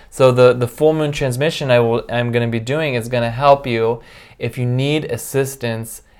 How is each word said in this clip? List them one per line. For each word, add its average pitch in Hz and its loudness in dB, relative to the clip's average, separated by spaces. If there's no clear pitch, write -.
So 131 4
the, 123 6
the 123 -2
full 151 0
moon 151 -2
transmission 131 -2
I 120 6
will, 117 0
I'm 120 -2
gonna 120 0
be 113 -4
doing 139 -4
is 117 -6
gonna 120 -2
help 139 2
you 117 0
if 120 -6
you 123 -4
need 135 -2
assistance 117 -6